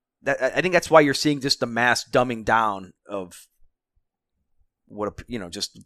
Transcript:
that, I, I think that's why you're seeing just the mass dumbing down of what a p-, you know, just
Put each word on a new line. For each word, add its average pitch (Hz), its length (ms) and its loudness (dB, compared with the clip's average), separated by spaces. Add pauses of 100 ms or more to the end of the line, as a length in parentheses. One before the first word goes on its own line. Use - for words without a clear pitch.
(240)
that, 139 180 -2
I, 131 160 0
I - 20 2
think 180 140 0
that's 170 160 0
why 156 100 8
you're 143 140 4
seeing 147 260 -2
just 135 200 -2
the 127 60 -2
mass 120 420 0
dumbing 123 360 0
down 104 480 0 (160)
of 95 400 -10 (1400)
what 104 220 -8
a - 40 -6
p-, - 160 -20
you 120 100 -8
know, 90 100 -12
just 95 380 -10